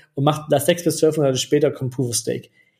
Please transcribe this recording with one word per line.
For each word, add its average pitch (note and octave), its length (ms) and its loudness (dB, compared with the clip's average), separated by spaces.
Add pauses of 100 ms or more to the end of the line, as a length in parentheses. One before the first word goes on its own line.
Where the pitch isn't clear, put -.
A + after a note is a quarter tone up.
(160)
und C#3 80 -2
macht D3 280 0
das C#3 140 2
sechs F3 180 0
bis D#3 140 0
zwölf D3+ 180 2
Monate C3+ 220 2
später D3 320 2
kommt B2+ 240 -6
Proof B2 160 -2
of A#2 60 -6
Stake. - 340 -6 (300)